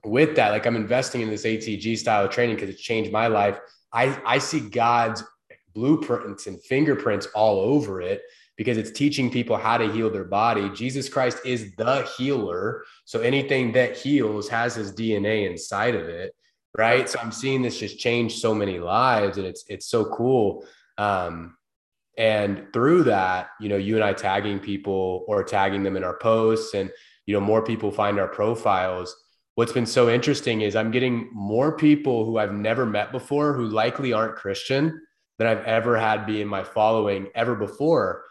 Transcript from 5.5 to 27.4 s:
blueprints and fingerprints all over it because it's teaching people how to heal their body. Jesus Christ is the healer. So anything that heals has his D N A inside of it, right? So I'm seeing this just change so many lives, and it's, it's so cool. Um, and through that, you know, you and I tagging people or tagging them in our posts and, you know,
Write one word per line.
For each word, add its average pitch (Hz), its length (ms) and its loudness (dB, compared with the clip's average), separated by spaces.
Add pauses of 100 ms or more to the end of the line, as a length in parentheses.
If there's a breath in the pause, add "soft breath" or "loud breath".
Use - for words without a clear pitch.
blueprints 120 720 0
and 95 140 -12 (100)
fingerprints 131 560 0 (120)
all 107 180 4 (160)
over 101 280 0
it 95 180 -4 (380 loud breath)
because 113 240 0
it's 110 100 -8 (100)
teaching 139 280 2
people 120 280 0
how 113 200 2
to 110 180 0
heal 113 140 0
their 95 200 -6 (120)
body. 110 240 2 (180)
Jesus 131 320 -4
Christ 127 220 0 (160)
is 120 60 -2 (160)
the 120 200 2 (220)
healer. 110 680 -2 (220 loud breath)
So - 160 -6
anything 131 520 2
that 123 300 4
heals 110 460 2
has 117 260 0
his 107 140 -6 (100)
D 110 160 0
N 101 100 0
A 107 260 0
inside 104 500 -2
of 82 60 -8 (140)
it, 95 80 -8 (460)
right? 120 340 4
So 127 120 -6
I'm 113 100 -8
seeing 131 300 -2
this 120 180 -2
just 104 200 -8
change 120 300 0 (160)
so 113 60 4 (100)
many 98 180 -2
lives, 101 580 2
and 98 140 -6
it's, - 120 -16 (100)
it's - 220 -12
so 113 60 4 (180)
cool. 117 460 2 (320 loud breath)
Um, 87 580 -2 (640)
and 107 340 2 (220)
through 156 300 4 (120)
that, 92 260 2 (200)
you 107 80 -6
know, 101 80 0 (100)
you 107 100 0
and 107 120 4
I 98 40 0
tagging 101 460 -2
people 95 680 -4
or 101 160 0
tagging 98 400 0
them 98 140 -2
in 92 60 -4
our 90 140 -6
posts 113 560 2
and, 98 160 -2 (380 loud breath)
you 101 80 0
know, 98 180 2